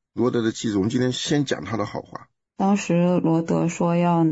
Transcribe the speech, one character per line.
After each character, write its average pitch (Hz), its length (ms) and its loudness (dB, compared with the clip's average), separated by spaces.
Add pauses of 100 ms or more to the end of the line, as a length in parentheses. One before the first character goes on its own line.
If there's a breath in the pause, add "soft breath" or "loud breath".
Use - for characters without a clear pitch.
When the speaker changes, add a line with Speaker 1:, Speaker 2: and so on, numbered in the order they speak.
(120)
Speaker 1:
罗 117 180 0
德 120 100 0
的 110 100 0
妻 - 180 -6
子， 101 80 0
我 95 40 2
们 92 80 2
今 123 100 0
天 127 140 0
先 147 320 -2
讲 - 180 -6
她 104 140 -6
的 104 80 -2
好 - 160 -8
话。 - 260 -16 (300)
Speaker 2:
当 196 180 2
时 175 440 2
罗 165 220 2
德 165 280 0
说 170 260 0
要 170 360 2